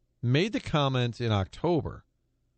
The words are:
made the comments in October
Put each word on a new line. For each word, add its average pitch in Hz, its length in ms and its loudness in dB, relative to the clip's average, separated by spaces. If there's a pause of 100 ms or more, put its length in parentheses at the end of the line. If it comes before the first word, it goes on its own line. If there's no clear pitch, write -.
(220)
made 151 320 2
the 269 60 -2
comments 131 640 0
in 117 100 0
October 104 720 -2 (540)